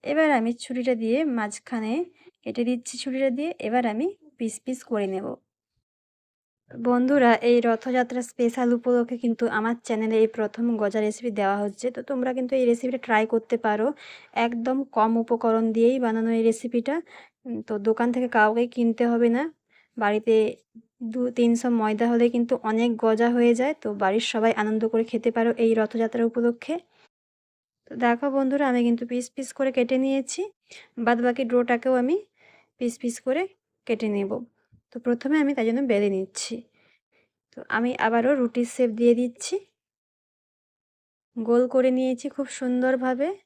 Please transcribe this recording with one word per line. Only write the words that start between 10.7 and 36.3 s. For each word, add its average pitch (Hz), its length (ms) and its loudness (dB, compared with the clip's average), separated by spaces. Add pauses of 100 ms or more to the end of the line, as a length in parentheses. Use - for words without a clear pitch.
গজা 208 240 -2
রেসিপি 214 320 -4
দেওয়া 202 260 0
হচ্ছে। 208 320 -6
তো 240 120 -14
তোমরা 254 300 -4
কিন্তু 254 220 -4
এই 262 120 2
রেসিপিটা 247 340 0
ট্রাই 220 260 2
করতে 226 300 -2
পারো, 220 300 0 (500)
একদম 233 400 -2 (140)
কম 226 260 2
উপকরণ 226 560 0
দিয়েই 233 260 4
বানানো 226 320 0
এই 226 120 0
রেসিপিটা। 233 520 0 (460)
উম, 233 220 -10
তো 220 160 -8
দোকান 220 340 0
থেকে 247 160 -2
কাউকেই 233 400 2
কিনতে 233 380 0
হবে 233 240 2
না, 247 120 0 (540)
বাড়িতে 214 380 2 (680)
দু 226 160 -6 (100)
তিনশো 240 420 2
ময়দা 220 360 0
হলে 240 200 4
কিন্তু 240 340 0
অনেক 226 340 0
গজা 226 340 2
হয়ে 240 240 4
যায়। 262 260 0
তো 226 140 -6
বাড়ির 202 340 0
সবাই 226 280 2
আনন্দ 214 320 0
করে 226 160 0
খেতে 233 280 -2
পারো 233 240 2
এই 226 180 4
রথযাত্রা 226 500 0
উপলক্ষে। 233 520 -2 (1080)
তো - 140 -16
দেখো 240 340 0
বন্ধুরা, 277 380 2
আমি 247 140 2
কিন্তু 233 240 2
পিস 247 240 -4
পিস 269 220 -10
করে 269 200 -2
কেটে 254 260 2
নিয়েছি, 269 440 -2 (560)
বাদ 233 240 2
বাকি 247 220 0
ডোটাকেও 240 500 0
আমি 254 220 2 (640)
পিস 240 180 -4
পিস 240 220 -6
করে 277 220 -2 (440)
কেটে 220 220 -2
নেব। 202 220 -2 (560)
তো - 140 -18
প্রথমে 247 380 0
আমি 285 160 2
তাই 233 120 0
জন্য 233 200 0
বেলে 208 240 2
নিচ্ছি। 190 440 -6 (920)